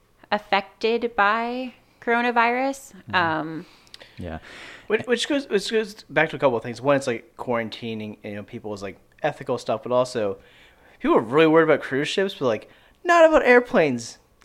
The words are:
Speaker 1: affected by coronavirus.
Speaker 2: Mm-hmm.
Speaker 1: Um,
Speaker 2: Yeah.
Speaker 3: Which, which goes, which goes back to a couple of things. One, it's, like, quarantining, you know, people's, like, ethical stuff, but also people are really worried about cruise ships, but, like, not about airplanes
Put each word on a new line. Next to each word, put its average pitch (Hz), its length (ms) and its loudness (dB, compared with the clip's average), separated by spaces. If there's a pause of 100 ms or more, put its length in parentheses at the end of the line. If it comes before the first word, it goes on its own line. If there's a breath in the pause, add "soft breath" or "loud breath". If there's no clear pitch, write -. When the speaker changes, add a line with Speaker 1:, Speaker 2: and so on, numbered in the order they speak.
(300)
Speaker 1:
affected 226 840 -2
by 233 580 -2 (260)
coronavirus. 240 920 0
Speaker 2:
Mm-hmm. 190 200 -10
Speaker 1:
Um, 160 520 -2 (520 loud breath)
Speaker 2:
Yeah. 82 200 -10 (480 loud breath)
Speaker 3:
Which, 214 200 -2
which 233 220 -2
goes, 285 200 -2
which 196 220 -2
goes 220 240 -2 (160)
back 156 200 2
to 156 60 -8
a - 20 -10
couple 127 180 2
of 110 60 -4
things. 113 180 -10
One, 139 160 2
it's, 135 100 -4
like, 117 300 -6
quarantining, 113 880 -6
you 104 100 -10
know, 101 80 -10
people's, 104 400 -12
like, 98 160 -12 (240)
ethical 135 360 -4
stuff, - 240 -4
but 123 100 -8
also 120 460 0 (600 soft breath)
people 302 180 2
are 175 40 2
really 139 260 4
worried 160 180 6
about 156 160 2
cruise 143 280 -4
ships, 196 260 -2
but, 139 120 -4
like, 113 220 -2 (360 soft breath)
not 339 240 6
about 311 160 4
airplanes 175 760 2 (260)